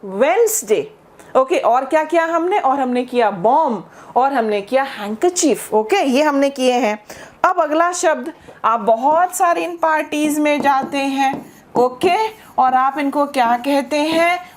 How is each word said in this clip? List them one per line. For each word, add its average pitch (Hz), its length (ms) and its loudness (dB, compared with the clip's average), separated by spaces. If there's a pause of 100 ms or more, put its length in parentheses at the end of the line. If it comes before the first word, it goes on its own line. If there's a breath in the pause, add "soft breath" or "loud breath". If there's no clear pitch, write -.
वेन्सडे। 220 880 0 (440 loud breath)
ओके, 262 200 2
और 254 280 2
क्या 311 180 0
किया 330 220 0
हमने? 339 340 0
और 269 200 0
हमने 247 260 -2
किया 240 260 0
बॉम 220 520 0 (320 loud breath)
और 269 180 2
हमने 220 280 0
किया 247 220 0
हैंकरचीफ। 233 920 -2
ओके, 220 280 2
ये 277 220 2
हमने 277 260 2
किए 262 240 0
हैं। 220 300 -2 (420 loud breath)
अब 359 160 0
अगला 320 300 0
शब्द, 320 420 -2 (320 loud breath)
आप 226 140 2
बहुत 269 560 2
सारे 339 280 0
इन 339 140 -8
पार्टीज 302 640 -2
में 294 220 0
जाते 277 360 0
हैं, 269 560 -2 (240 loud breath)
ओके, 339 500 0 (300 loud breath)
और 254 160 2
आप 262 260 0
इनको 285 260 0
क्या 247 320 0
कहते 277 400 -2
हैं? 330 600 0